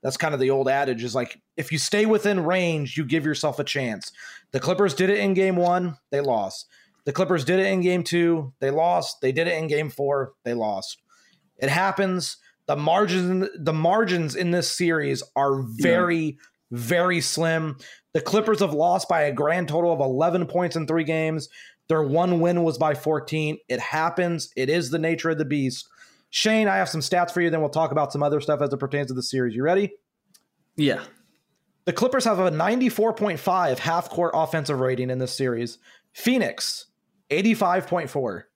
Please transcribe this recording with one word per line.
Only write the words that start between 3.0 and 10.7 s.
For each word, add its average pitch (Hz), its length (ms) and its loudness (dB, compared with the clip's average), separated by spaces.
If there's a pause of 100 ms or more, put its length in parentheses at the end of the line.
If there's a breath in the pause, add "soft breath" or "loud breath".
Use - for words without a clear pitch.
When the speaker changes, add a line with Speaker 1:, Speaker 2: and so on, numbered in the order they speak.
Speaker 1:
give 147 220 0
yourself 147 320 -2
a 143 60 -2
chance. 120 460 -6 (420 loud breath)
The 131 80 -2
Clippers 180 340 0
did 185 160 2
it 208 80 2
in 196 160 2
game 190 220 2
one, 175 420 0 (120)
they 139 100 0
lost. 113 460 -2 (380 soft breath)
The 139 80 -4
Clippers 165 320 0
did 180 160 2
it 190 60 2
in 190 160 0
game 180 200 2
two, 170 580 0
they 135 100 2
lost. 165 500 0
They 131 120 2
did 160 140 0
it 170 120 0
in 160 80 -4
game 151 240 0
four, 139 420 -2 (120)
they 120 100 -2
lost. 107 480 -4 (560 soft breath)